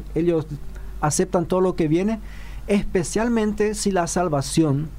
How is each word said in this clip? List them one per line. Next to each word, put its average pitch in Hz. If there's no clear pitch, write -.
ellos 165
aceptan 175
todo 185
lo 180
que 160
viene, 196
especialmente 208
si 208
la 175
salvación 156